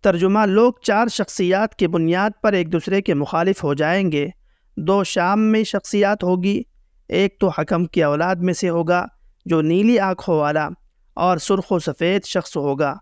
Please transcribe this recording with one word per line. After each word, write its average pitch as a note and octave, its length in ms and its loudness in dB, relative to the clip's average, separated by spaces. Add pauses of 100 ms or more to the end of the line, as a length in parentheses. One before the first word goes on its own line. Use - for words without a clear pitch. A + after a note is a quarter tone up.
ترجمہ، F#3+ 440 2
لوگ A3 260 4 (100)
چار A3 240 2
شخصیات G3 680 -2
کی F3+ 120 0
بنیاد F3 440 0 (120)
پر G#3+ 100 2
ایک F3 200 -2
دوسرے F#3 300 -2
کے F#3 120 -2
مخالف E3 500 -2
ہو C#3+ 100 0
جائیں E3 380 0
گے۔ D3 160 -2 (480)
دو F#3+ 280 0
شام F#3+ 360 0
میں A3 240 2
شخصیات G3+ 600 -2
ہوگی، F#3 380 0 (460)
ایک F#3+ 320 -2
تو G3 80 2
حکم F3 360 -2
کی E3 200 0
اولاد D#3 320 0
میں F3+ 180 -2
سے F#3 140 -4
ہوگا، E3+ 380 0 (400)
جو E3 140 2
نیلی G3 380 2
آنکھوں F#3+ 400 0
والا D3+ 300 0 (460)
اور F3+ 240 0
سرخ G3 340 -2
و F3+ 60 0
سفید E3+ 460 -2
شخص - 320 -6
ہوگا۔ C#3+ 460 -2